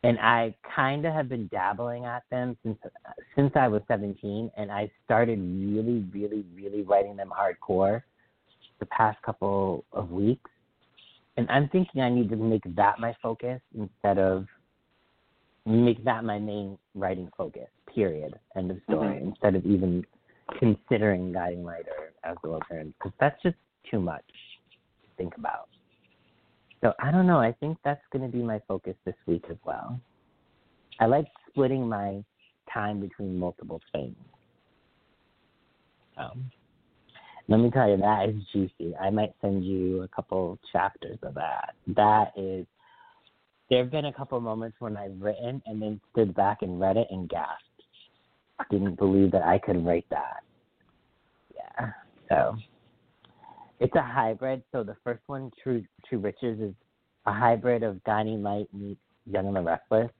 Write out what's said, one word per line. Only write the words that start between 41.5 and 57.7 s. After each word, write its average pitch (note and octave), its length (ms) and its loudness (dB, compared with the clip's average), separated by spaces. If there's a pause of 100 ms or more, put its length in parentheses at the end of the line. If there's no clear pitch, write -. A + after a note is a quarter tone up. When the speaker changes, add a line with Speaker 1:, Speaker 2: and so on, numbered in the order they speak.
Speaker 1:
That G#2 500 4
is, F#2+ 300 -6 (1000)
there B2+ 100 6
have B2+ 120 0
been D3+ 140 -2
a C#3 80 -6
couple C3+ 260 -6
moments A2+ 400 -6
when G#2+ 180 -6
I've G2 220 -10
written A2 460 -4
and G#2+ 160 -6
then G#2+ 180 -4 (120)
stood G#2 240 2
back G2+ 260 2
and F2+ 180 -4
read F#2+ 160 4
it A2+ 140 2
and F#2 180 -6
gasped. D#2+ 360 -6 (1040)
Didn't G2 280 0
believe G2 340 6
that F#2 120 2
I F2 140 4
could F2+ 260 0
write E2+ 260 2
that. C#2 340 -6 (1120)
Yeah. - 360 -8 (380)
So G2 280 2 (1200)
it's C3 160 2
a E3 60 6
hybrid. B2 720 -2
So B2 120 -2
the G#2 200 -10
first A#2+ 240 -6
one, C3 240 -8 (100)
True, A#2+ 240 -2 (240)
True B2 80 -4
Riches, G#2+ 420 -4
is G2+ 140 -6 (540)
a G#2 40 2
hybrid A#2 520 4